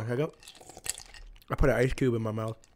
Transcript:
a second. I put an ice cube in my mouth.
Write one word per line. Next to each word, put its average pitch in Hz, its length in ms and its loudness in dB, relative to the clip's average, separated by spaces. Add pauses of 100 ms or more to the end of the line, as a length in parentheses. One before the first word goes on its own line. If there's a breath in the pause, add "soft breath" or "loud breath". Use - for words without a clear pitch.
a 110 40 -4
second. 131 220 0 (1200)
I - 40 -2
put 147 160 6
an 113 60 4
ice 127 160 4
cube 127 220 2
in 113 80 0
my 110 100 -2
mouth. 110 240 -4 (200)